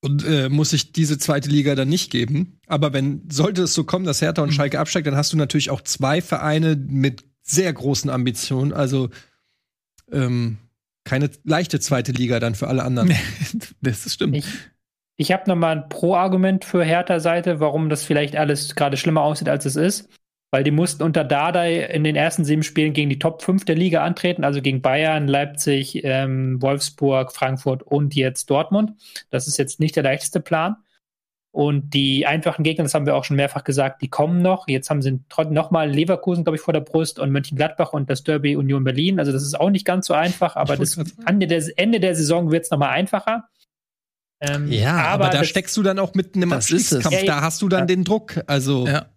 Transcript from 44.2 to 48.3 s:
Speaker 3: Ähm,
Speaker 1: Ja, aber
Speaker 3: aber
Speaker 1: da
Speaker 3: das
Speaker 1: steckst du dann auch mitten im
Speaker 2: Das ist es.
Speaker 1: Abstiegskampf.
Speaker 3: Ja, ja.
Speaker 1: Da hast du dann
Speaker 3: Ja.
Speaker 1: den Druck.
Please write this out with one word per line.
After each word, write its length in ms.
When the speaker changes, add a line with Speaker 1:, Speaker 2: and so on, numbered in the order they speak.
Speaker 3:
Ähm, 320
Speaker 1:
Ja, 240
aber 300
Speaker 3:
aber 80
Speaker 1:
da 60
Speaker 3:
das 80
Speaker 1:
steckst 280
du 60
dann 160
auch 160
mitten 280
im 80
Speaker 2:
Das 200
ist 200
es. 140
Speaker 1:
Abstiegskampf. 100
Speaker 3:
Ja, 60
ja. 200
Speaker 1:
Da 20
hast 180
du 80
dann 120
Speaker 3:
Ja. 60
Speaker 1:
den 180
Druck. 420